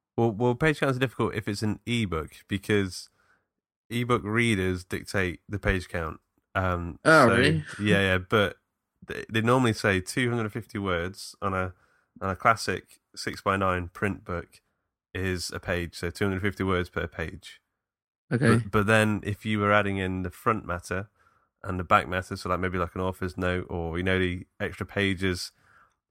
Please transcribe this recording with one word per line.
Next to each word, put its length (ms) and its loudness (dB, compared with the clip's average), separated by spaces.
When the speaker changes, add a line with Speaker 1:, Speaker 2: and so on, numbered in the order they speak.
Speaker 1:
Well, 140 4
well, 240 2
page 260 0
counts 160 2
are 20 -6
difficult 360 -2
if 120 -4
it's 140 -4
an 240 0
ebook 460 -2
because 580 -2
ebook 360 0
readers 580 2
dictate 640 -4
the 120 -6
page 280 0
count. 320 -6
Um, 520 -2
Speaker 2:
Oh, 240 8
Speaker 1:
so, 60 4
Speaker 2:
really? 360 2
<laughs> 80 -14
Speaker 1:
yeah, 220 4
yeah, 160 4
but 400 2
they, 220 -10
they 120 0
normally 300 4
say 300 2
two 280 -2
hundred 220 -2
fifty 260 -10
words 640 -4
on 120 0
a, 200 -2
on 100 -2
a 40 -2
classic 640 0
six-by-nine 760 -2
print 320 -4
book 360 -10
is 360 -4
a 80 -10
page, 360 -4
so 140 -6
two 160 -2
hundred 160 -2
fifty 220 -2
words 260 0
per 180 -6
page. 540 -12
Speaker 2:
Okay. 260 4
Speaker 1:
But, 140 -4
but 160 2
then 360 4
if 220 -6
you 140 0
were 120 2
adding 260 4
in 260 -2
the 80 -6
front 340 -2
matter 440 -6
and 160 -4
the 40 -4
back 260 4
matter, 260 -4
so, 140 -8
like, 100 0
maybe, 180 -2
like, 160 -2
an 80 -6
author's 360 -4
note 320 -2
or, 280 -4
you 60 -2
know, 160 2
the 260 -2
extra 260 -6
pages, 680 -2